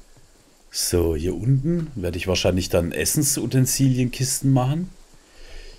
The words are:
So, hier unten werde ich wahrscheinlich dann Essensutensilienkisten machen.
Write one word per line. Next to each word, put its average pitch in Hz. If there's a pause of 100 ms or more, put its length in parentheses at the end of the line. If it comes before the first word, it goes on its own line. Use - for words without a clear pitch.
(720)
So, 85
hier 76
unten 139
werde 87
ich 92
wahrscheinlich 90
dann 85
Essensutensilienkisten 127
machen. 135 (880)